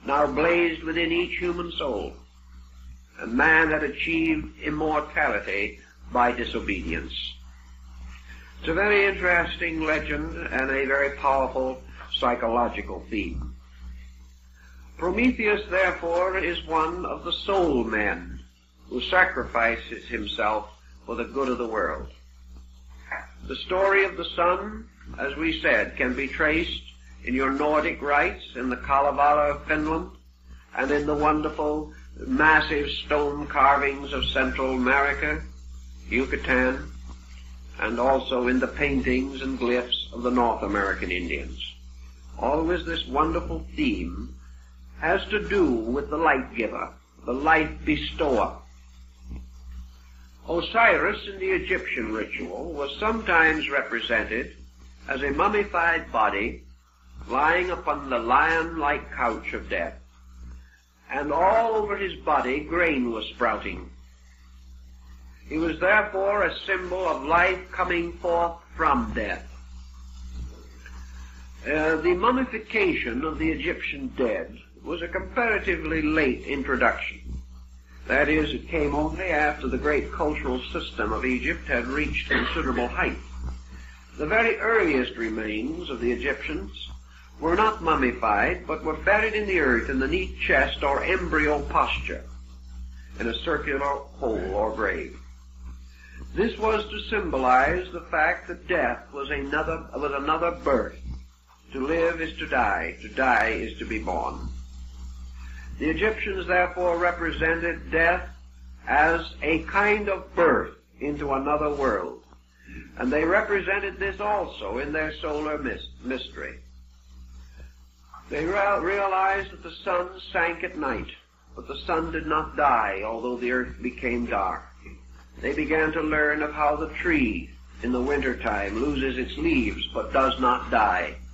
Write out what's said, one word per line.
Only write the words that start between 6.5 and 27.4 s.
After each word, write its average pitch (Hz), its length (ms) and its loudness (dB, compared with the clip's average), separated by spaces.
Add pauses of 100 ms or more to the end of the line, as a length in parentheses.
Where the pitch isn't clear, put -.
It's - 100 -4
a 160 40 2
very 202 320 6
interesting 170 760 2
legend 151 560 0
and 135 340 -2
a 135 140 2
very 139 320 2
powerful 131 640 0 (320)
psychological 117 960 0
theme. 80 460 -4 (1400)
Prometheus, 208 720 2
therefore, 180 680 2
is 170 260 -4
one 160 400 0
of 151 180 -6
the 165 100 -2
soul 165 500 2
men 107 560 -2 (500)
who 127 120 -4
sacrifices 117 1040 2
himself 107 640 -2 (360)
for 117 100 -6
the 113 100 -4
good 135 240 -2
of 120 100 -2
the 120 80 -2
world. 95 400 -2 (1400)
The 135 100 -8
story 196 500 4
of 185 120 -4
the 165 80 -4
sun, 196 640 0 (300)
as 139 160 -4
we 160 260 -2
said, 113 340 4
can 127 200 0
be 139 120 -2
traced 156 540 0 (420)
in 123 120 -2
your 135 160 2